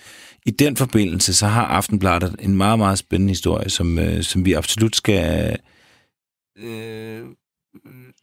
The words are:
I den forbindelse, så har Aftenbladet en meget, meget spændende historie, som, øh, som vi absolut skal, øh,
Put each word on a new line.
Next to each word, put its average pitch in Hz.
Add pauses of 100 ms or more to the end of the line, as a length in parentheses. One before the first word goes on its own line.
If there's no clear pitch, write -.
(460)
I 117
den 143
forbindelse, 101
så 104
har 110
Aftenbladet 90
en 98
meget, 104
meget 98
spændende 95
historie, 87
som, 85
øh, 82
som 90
vi 92
absolut 107
skal, 80 (1000)
øh, 110 (960)